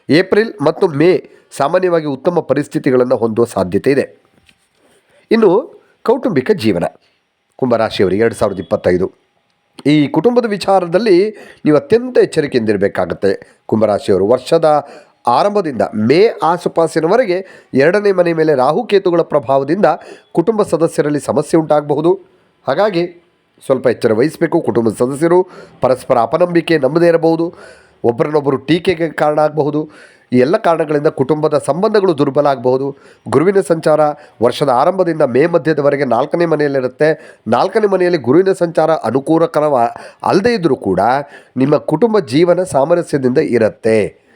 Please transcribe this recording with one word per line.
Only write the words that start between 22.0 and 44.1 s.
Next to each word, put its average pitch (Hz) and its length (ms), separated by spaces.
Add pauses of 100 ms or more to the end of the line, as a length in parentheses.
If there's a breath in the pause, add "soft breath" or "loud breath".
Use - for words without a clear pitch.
ಹಾಗಾಗಿ 170 560 (420)
ಸ್ವಲ್ಪ 131 220
ಎಚ್ಚರ 110 260
ವಹಿಸಬೇಕು. 160 480
ಕುಟುಂಬದ 113 320
ಸದಸ್ಯರು 165 540 (340 loud breath)
ಪರಸ್ಪರ 127 380
ಅಪನಂಬಿಕೆ 165 580
ನಂಬದೇ 156 300
ಇರಬಹುದು, 165 460 (500 loud breath)
ಒಬ್ಬರನ್ನೊಬ್ಬರು 139 540
ಟೀಕೆಗೆ 170 520
ಕಾರಣ 151 300
ಆಗಬಹುದು. 151 500 (440 loud breath)
ಈ 127 40
ಎಲ್ಲ 147 200
ಕಾರಣಗಳಿಂದ 156 500
ಕುಟುಂಬದ 151 500
ಸಂಬಂಧಗಳು 185 600
ದುರ್ಬಲ 143 300
ಆಗಬಹುದು. 135 480 (340 soft breath)
ಗುರುವಿನ 180 320
ಸಂಚಾರ 160 380 (440 loud breath)
ವರ್ಷದ 127 260
ಆರಂಭದಿಂದ 160 520
ಮೇ 135 260
ಮಧ್ಯದವರೆಗೆ 143 580
ನಾಲ್ಕನೇ 147 400
ಮನೆಯಲ್ಲಿರುತ್ತೆ. 151 1000
ನಾಲ್ಕನೇ 190 400
ಮನೆಯಲ್ಲಿ 180 320
ಗುರುವಿನ 170 340
ಸಂಚಾರ 160 380
ಅನುಕೂಲಕರವ-, 151 1000 (320 loud breath)
ಅಲ್ಲದೇ 196 300
ಇದ್ರೂ 165 220
ಕೂಡ 92 240 (580 loud breath)
ನಿಮ್ಮ 139 200
ಕುಟುಂಬ 208 420
ಜೀವನ 170 440
ಸಾಮರಸ್ಯದಿಂದ 147 760
ಇರುತ್ತೆ. 110 840 (120 soft breath)